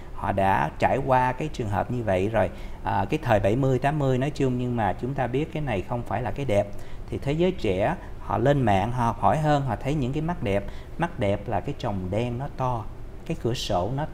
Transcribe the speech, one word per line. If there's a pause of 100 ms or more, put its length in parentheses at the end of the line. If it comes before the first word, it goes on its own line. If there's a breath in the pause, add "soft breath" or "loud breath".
(160 loud breath)
Họ
đã (100)
trải
qua
cái
trường
hợp
như
vậy
rồi. (340 loud breath)
À,
cái
thời
bảy
mươi,
tám
mươi
nói
chung,
nhưng
mà
chúng
ta
biết
cái
này
không
phải
là
cái
đẹp. (420 loud breath)
Thì
thế
giới
trẻ, (240 loud breath)
họ
lên
mạng,
họ
học
hỏi
hơn,
họ
thấy
những
cái
mắt
đẹp. (340 loud breath)
Mắt
đẹp
là
cái
tròng
đen
nó (100)
to, (400)
cái
cửa
sổ
nó